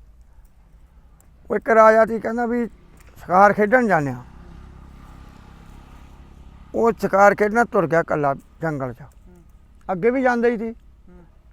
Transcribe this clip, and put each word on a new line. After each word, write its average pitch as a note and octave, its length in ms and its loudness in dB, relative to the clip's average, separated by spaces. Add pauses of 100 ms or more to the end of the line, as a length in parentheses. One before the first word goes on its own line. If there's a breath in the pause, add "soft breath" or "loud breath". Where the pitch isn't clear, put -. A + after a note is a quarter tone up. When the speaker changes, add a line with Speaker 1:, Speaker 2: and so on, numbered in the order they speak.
(1500)
Speaker 1:
ਉਹ - 40 -2
ਇੱਕ - 140 -4
ਰਾਜਾ A3 360 6
ਸੀ, A3 140 -4
ਕਹਿੰਦਾ A#3 260 -6
ਵੀ A#3 220 -4 (500)
ਸ਼ਿਕਾਰ G3 360 4
ਖੇਡਣ A3 340 0
ਜਾਂਦੇ D3+ 240 -2
ਹਾਂ। B2 120 -12 (2500)
ਉਹ A3+ 160 0
ਸ਼ਿਕਾਰ G3 440 2
ਖੇਡਣ G#3+ 300 0
ਤੁਰ G3 220 -2
ਗਿਆ D#3+ 120 0
ਇਕੱਲਾ D3 340 -2
ਜੰਗਲ C#3 600 -10
'ਚ। A#2+ 80 -20
Speaker 2:
ਹੂੰ। F3+ 420 -20 (480)
Speaker 1:
ਅੱਗੇ F#3+ 180 -2
ਵੀ C4 120 0
ਜਾਂਦਾ A#3+ 260 0
ਹੀ A#3+ 100 -2
ਸੀ। A3+ 140 -10 (380)
Speaker 2:
ਹੂੰ। F3 160 -20 (280)